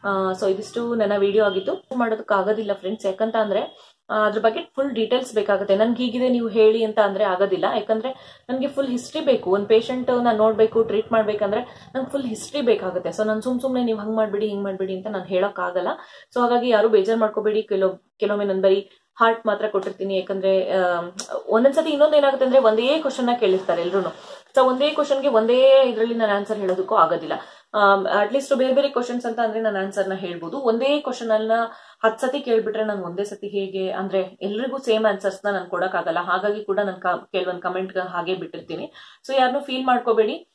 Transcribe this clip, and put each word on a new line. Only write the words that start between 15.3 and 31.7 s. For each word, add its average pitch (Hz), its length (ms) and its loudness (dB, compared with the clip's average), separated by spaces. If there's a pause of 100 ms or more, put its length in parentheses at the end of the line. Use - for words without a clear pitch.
ಆಗಲ್ಲ. 180 280 -4 (460)
So 247 60 0
ಹಾಗಾಗಿ 240 280 2
ಯಾರು 220 200 4
ಬೇಜಾರ್ 220 300 4
ಮಾಡ್ಕೋಬೇಡಿ. 214 440 0
ಕೆಲವ್-, 190 560 -2
ಕೆಲವೊಮ್ಮೆ 208 260 -2
ನಾನ್ 190 180 -2
ಬರೀ 196 280 2 (240)
ಹಾರ್ಟ್ 226 320 2
ಮಾತ್ರ 214 220 -2
ಕೊಟ್ಟಿರ್ತೀನಿ, 196 480 -4
ಯಾಕಂದ್ರೆ, 190 560 0
ಆ, 180 280 0 (480)
ಒಂದೊಂದ್ಸತಿ 277 420 4
ಇನ್ನೊಂದ್ 302 240 4
ಏನಾಗುತ್ತೆ 269 320 4
ಅಂದ್ರೆ, 262 160 6
ಒಂದೇ 233 360 4
ಕ್ವಶನ್ 269 280 -2
ನ 240 40 2 (100)
ಕೇಳಿರ್ತಾರೆ 185 420 0
ಎಲ್ರೂನು. 175 580 -4 (140)
So 269 60 6
ಒಂದೇ 262 300 2
ಕ್ವಶನ್ 285 320 0
ಗೆ 285 60 2
ಒಂದೇ 254 560 6
ಇದ್ರಲ್ಲಿ 233 300 0
ನಾನು 214 220 0
ಆನ್ಸರ್ 208 220 -4
ಹೇಳೋದಕ್ಕೂ 185 360 -2
ಆಗೋದಿಲ್ಲ. 170 380 2 (420)
ಆ, 202 220 6
at 202 360 0
least 269 260 0
ಬೇರೆ 254 160 2
ಬೇರೆ 277 140 2
ಕ್ವಶನ್ಸ್ 247 380 -4
ಅಂತ 226 140 -4
ಅಂದ್ರೆ 220 200 -2
ನಾನು 208 180 -2
ಆನ್ಸರ್ 196 300 -4
ನ 190 40 -4
ಹೇಳ್ಬೋದು. 175 460 -8
ಒಂದೇ 262 420 2
ಕ್ವಶನ್ 247 300 -6
ಅನ್ನ 220 220 2 (520)